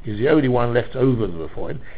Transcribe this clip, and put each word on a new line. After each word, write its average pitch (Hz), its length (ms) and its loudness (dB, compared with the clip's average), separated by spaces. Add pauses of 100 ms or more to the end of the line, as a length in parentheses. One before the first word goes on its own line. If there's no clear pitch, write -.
He's 104 160 -6
the 123 120 2
only 151 180 4
one 120 260 2
left 120 220 0
over 127 300 2
the 90 100 -4
Rephoim. 82 440 -6 (180)